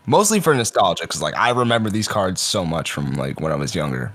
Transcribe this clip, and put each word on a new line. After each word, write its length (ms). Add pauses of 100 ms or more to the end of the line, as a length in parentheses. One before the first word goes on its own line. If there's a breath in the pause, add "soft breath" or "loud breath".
Mostly 340
for 120
nostalgia, 540
'cause, 160
like, 140
I 140
remember 380
these 200
cards 320
so 260
much 240
from, 220
like, 260
when 140
I 20
was 220
younger. 380